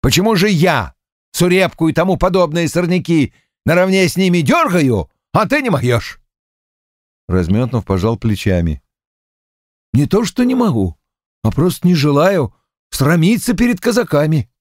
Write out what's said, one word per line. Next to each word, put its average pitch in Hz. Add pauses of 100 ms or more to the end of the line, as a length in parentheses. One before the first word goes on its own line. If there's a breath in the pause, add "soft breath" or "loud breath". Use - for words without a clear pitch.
Почему 185
же 196
я 151 (380)
сурепку 175
и 151
тому 190
подобные 175
сорняки 175 (320)
наравне 185
с -
ними 175
дёргаю, 151 (220)
а 208
ты 294
не 247
моёшь?" 120 (1080)
Разметнов 107
пожал 98
плечами. 90 (1080)
"Не 139
то, 226
что 247
не 254
могу, 123 (440)
а 110
просто 175
не 180
желаю 151 (360)
срамиться 170
перед 233
казаками". 156 (100)